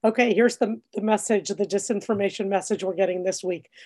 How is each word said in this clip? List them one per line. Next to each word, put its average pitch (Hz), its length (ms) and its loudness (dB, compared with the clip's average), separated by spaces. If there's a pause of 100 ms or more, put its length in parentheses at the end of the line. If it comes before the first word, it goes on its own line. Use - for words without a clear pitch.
"Okay, 226 280 4
here's 226 240 4
the, 220 220 -2 (140)
the - 80 -6
message, 208 480 0
the 202 160 -2
disinformation 202 840 -2
message 196 360 -2
we're 185 100 -4
getting 180 300 0
this 185 200 -2
week. 180 260 -6 (160)